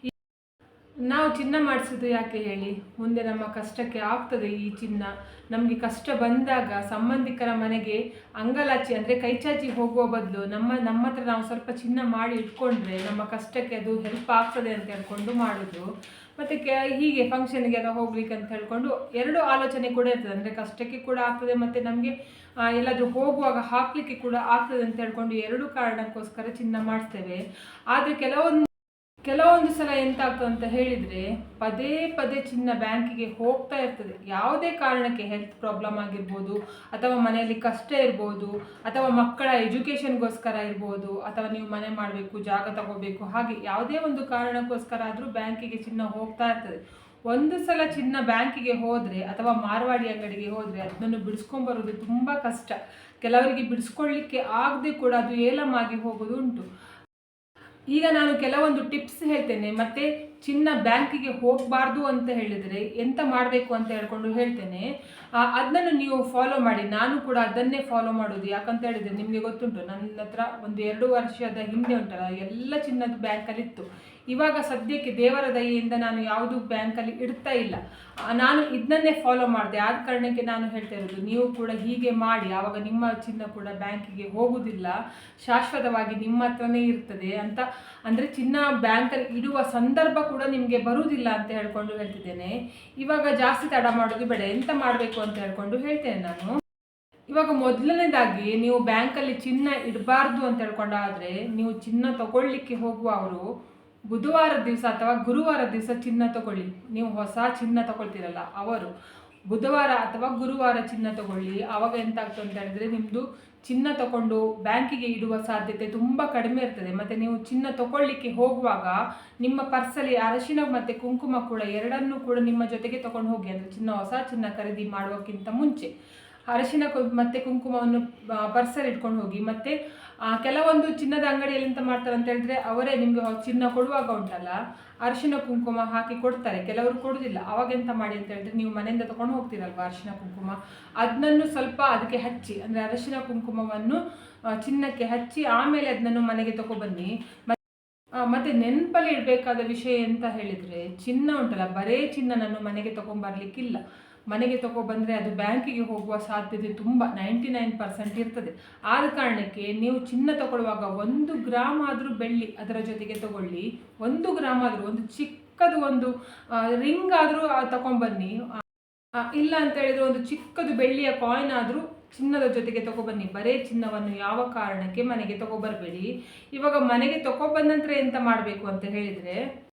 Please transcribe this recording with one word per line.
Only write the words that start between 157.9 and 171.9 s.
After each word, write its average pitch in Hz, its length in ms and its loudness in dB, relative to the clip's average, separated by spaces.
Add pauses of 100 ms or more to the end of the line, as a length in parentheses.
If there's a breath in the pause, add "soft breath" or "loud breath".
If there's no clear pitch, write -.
ಇರ್ತದೆ. - 640 -8
ಆದ 269 240 4
ಕಾರಣಕ್ಕೆ 208 640 -2
ನೀವು 240 260 2
ಚಿನ್ನ 254 340 0
ತಗೊಳ್ಳುವಾಗ 233 520 0
ಒಂದು 240 500 0
ಗ್ರಾಮ್ 247 540 0
ಆದ್ರೂ 254 260 -4
ಬೆಳ್ಳಿ 226 460 -2
ಅದರ 214 200 -6
ಜೊತೆಗೆ 214 340 -6
ತಗೊಳ್ಳಿ. 196 640 -6 (200)
ಒಂದು 311 320 0
ಗ್ರಾಮ್ 254 300 2
ಆದ್ರೂ, 208 260 0
ಒಂದು 220 180 -4
ಚಿಕ್ಕದು - 760 0
ಒಂದು, 254 460 0 (240 loud breath)
ಆ, 226 180 2
ರಿಂಗ್ 311 440 2
ಆದ್ರೂ, 311 340 6
ಆ, 262 180 4
ತಗೊಂಬನ್ನಿ. 233 760 0 (760)
ಆ, 240 200 -2
ಇಲ್ಲ 302 260 4
ಅಂತ 294 140 2
ಹೇಳಿದ್ರೆ 269 300 2
ಒಂದು 254 200 2
ಚಿಕ್ಕದು 294 520 -4
ಬೆಳ್ಳಿಯ 269 360 4
ಕಾಯಿನ್ 262 400 0
ಆದ್ರೂ 247 280 0 (380)